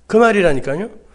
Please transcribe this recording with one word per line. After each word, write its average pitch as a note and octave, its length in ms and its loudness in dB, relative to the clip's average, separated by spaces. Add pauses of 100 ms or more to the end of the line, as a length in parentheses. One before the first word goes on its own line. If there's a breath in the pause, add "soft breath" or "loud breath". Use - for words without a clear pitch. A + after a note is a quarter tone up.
그 A3 120 0
말이라니까요. F3+ 720 0 (240 soft breath)